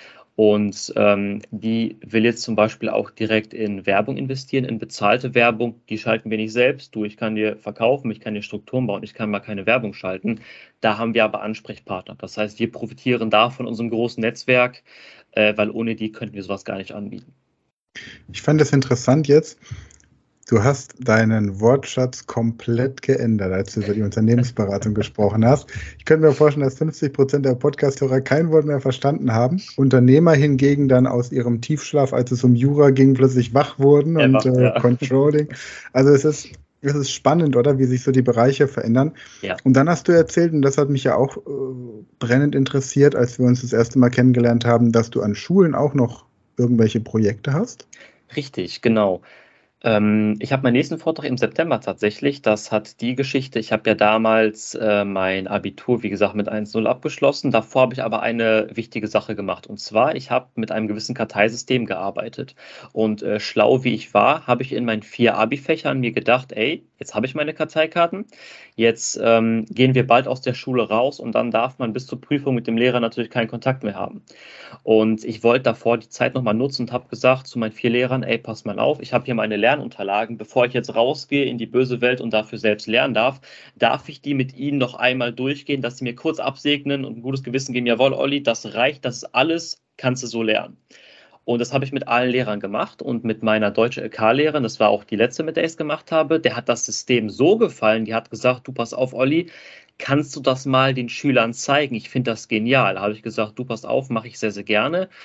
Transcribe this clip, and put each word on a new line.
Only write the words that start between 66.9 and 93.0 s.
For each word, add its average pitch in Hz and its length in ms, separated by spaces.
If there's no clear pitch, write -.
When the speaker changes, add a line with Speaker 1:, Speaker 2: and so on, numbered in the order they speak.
Speaker 1:
jetzt - 160
habe 117 140
ich 135 80
meine 151 180
Karteikarten, 160 720
jetzt, 113 480
ähm, 113 460
gehen 131 240
wir 127 140
bald 139 200
aus 131 140
der 123 140
Schule 120 340
raus 123 300
und 117 160
dann 117 160
darf 117 260
man 113 160
bis 123 140
zur - 120
Prüfung 139 360
mit 117 100
dem 113 120
Lehrer 123 220
natürlich 113 300
keinen 117 180
Kontakt 131 360
mehr 104 100
haben. - 300
Und 110 420
ich 110 200
wollte 120 200
davor 117 360
die - 100
Zeit - 240
nochmal 117 220
nutzen 131 280
und 110 80
habe 123 180
gesagt 127 360
zu - 140
meinen 110 120
vier - 200
Lehrern, 123 320
ey, 113 160
pass - 260
mal 104 140
auf, 135 200
ich - 140
habe - 120
hier 127 100
meine 107 220
Lern- 120 240
Unterlagen, 110 560
bevor 123 280
ich 127 80
jetzt 110 220
rausgehe 135 500
in 123 120
die 117 80
böse 123 360
Welt 123 200
und 113 120
dafür 107 260
selbst 104 280
lernen 131 260
darf, 131 280
darf 127 340
ich 143 120
die 143 120
mit 131 220
Ihnen 143 220
noch 123 180
einmal 123 380
durchgehen, 135 480
dass 120 160
Sie 131 60
mir 120 120
kurz - 240
absegnen 143 640
und 113 120
ein 117 40
gutes 135 220
Gewissen 131 300
geben, 123 140
„Jawohl, 127 260
Olli, 139 300
das 113 320
reicht, 135 300
das 120 120
ist - 180
alles, 160 460
kannst 127 260
du 120 40
so 113 160
lernen.“ 107 340
Und 120 140
das 120 140
habe 139 120
ich 135 80
mit 135 160
allen 123 220
Lehrern 110 280
gemacht 104 420